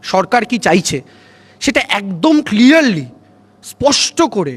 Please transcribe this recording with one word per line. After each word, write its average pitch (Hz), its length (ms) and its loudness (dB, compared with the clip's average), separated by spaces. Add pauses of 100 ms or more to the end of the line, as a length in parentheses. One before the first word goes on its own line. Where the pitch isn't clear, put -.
সরকার 190 420 0
কি 233 140 -4
চাইছে, 170 380 0 (640)
সেটা 262 280 0
একদম 202 520 0
ক্লিয়ারলি 240 640 2 (580)
স্পষ্ট - 580 -4
করে 165 360 -2